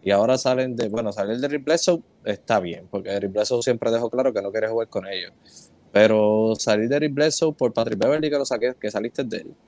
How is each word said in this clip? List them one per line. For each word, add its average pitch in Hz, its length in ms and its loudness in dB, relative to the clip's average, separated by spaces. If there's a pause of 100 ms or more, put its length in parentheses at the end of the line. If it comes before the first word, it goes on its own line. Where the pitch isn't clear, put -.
Y 98 100 0
ahora 110 260 4
salen 127 380 0
de, 113 140 -2
bueno, 110 220 -2
salir 104 280 -2
de 135 60 -2
Eric 143 180 -4
Bledsoe 165 380 2 (240)
está 107 340 0
bien, 87 300 -8
porque 98 220 -6
Eric 98 200 -4
Bledsoe 107 300 0
siempre 117 300 0
dejó 117 180 0
claro 127 240 0
que 104 80 -2
no 98 100 -6
quiere 110 160 -2
jugar 113 220 -2
con 95 180 -6
ellos. 92 240 -8 (600)
Pero 107 680 4
salir 110 320 0
de 139 60 0
Eric 147 180 0
Bledsoe 151 400 0
por 123 180 0
Patrick 113 280 -2
Beverley, 147 320 2
que 147 60 0
lo 139 80 0
saqué, 123 340 -2
que 104 100 -4
saliste 110 340 -4
de 107 140 -6
él 80 160 -12 (140)